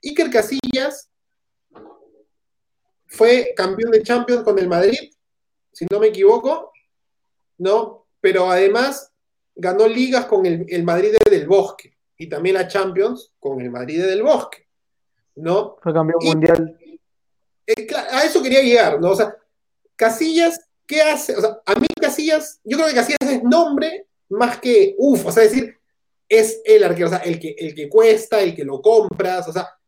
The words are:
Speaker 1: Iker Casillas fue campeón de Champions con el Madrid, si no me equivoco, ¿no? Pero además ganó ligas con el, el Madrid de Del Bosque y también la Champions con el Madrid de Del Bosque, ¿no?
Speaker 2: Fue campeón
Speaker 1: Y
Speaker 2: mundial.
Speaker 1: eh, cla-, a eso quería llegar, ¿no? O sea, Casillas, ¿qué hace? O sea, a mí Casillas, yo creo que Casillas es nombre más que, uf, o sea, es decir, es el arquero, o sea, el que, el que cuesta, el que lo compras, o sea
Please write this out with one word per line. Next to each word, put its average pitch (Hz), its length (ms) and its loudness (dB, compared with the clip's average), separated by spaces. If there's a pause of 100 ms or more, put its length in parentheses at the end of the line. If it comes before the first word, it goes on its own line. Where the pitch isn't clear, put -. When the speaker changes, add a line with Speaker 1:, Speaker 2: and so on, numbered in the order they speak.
Speaker 1:
Iker 294 280 -4
Casillas 262 760 -4 (2000)
fue 240 480 2
campeón 196 360 -2
de 220 120 4
Champions 240 400 -2
con 208 160 2
el 180 80 0
Madrid, 185 440 0 (600)
si - 200 -12
no 202 80 -2
me 220 80 2
equivoco, 226 640 2 (880)
¿no? 214 480 -2 (140)
Pero 185 300 2
además 208 640 0 (440)
ganó 190 320 2
ligas 254 380 0
con 190 200 0
el, 170 220 -2
el 175 160 -4
Madrid 180 300 0 (100)
de 208 80 6
Del 156 160 0
Bosque - 500 -2 (200)
y 165 100 -16
también 165 280 -2
la 269 120 -2
Champions 196 720 -4
con 135 220 -8
el 123 100 -10
Madrid 127 300 -8
de 190 60 -2
Del 196 160 -2
Bosque, - 440 -2 (680)
¿no? 175 460 -4
Speaker 2:
Fue 165 120 -4
campeón 165 280 0
Speaker 1:
Y 165 60 -4
Speaker 2:
mundial. 160 500 2 (880)
Speaker 1:
eh, 220 220 -4
cla-, 285 240 -8
a 269 120 0
eso 311 200 0
quería 262 180 2
llegar, 220 380 2
¿no? 175 120 0
O 190 40 2
sea, 214 200 -2 (600)
Casillas, 320 760 0 (160)
¿qué 302 160 -2
hace? 302 360 0
O 180 40 -2
sea, 220 240 -2
a 196 100 0
mí 294 120 -2 (120)
Casillas, 311 640 -2
yo 233 140 -4
creo 320 120 0
que 277 60 -4
Casillas 277 360 -2
es 233 120 -4
nombre 311 640 0 (240)
más 240 300 -4
que, 214 380 2
uf, 262 280 2
o 180 60 -6
sea, 226 120 4
es 214 80 6
decir, - 240 -4 (520)
es 220 380 2
el 214 180 8
arquero, 175 240 0
o - 20 -2
sea, 185 100 -2
el 165 200 -6
que, 156 180 -12
el 160 160 -10
que 147 140 -12
cuesta, 220 540 2
el 175 120 -2
que 147 120 -10
lo 135 160 -10
compras, 190 680 0
o 160 60 -14
sea 180 160 -8 (180)